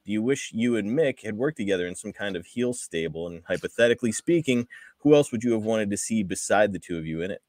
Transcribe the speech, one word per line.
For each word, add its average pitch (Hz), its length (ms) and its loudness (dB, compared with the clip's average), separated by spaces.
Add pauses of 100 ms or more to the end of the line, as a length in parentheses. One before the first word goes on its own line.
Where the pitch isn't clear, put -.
do 101 80 -10
you 107 120 0
wish 135 280 -2
you 117 260 0
and 107 200 -2
Mick 143 260 0
had 107 140 -6
worked 143 200 -2
together 98 280 0
in 87 80 -6
some - 180 -10
kind 101 240 -6
of 85 120 -10
heel 123 260 -2
stable? 82 540 -6
And 85 200 -12
hypothetically 113 640 2
speaking, 127 560 0 (300)
who 147 160 6
else 147 180 6
would 113 120 -2
you 120 80 2
have 113 100 2
wanted 107 300 0
to 101 60 -2
see 113 260 -2
beside 101 500 2
the 90 60 -6
two 85 180 -6
of 80 80 -6
you 80 160 -4
in 92 80 -4
it?" - 200 -10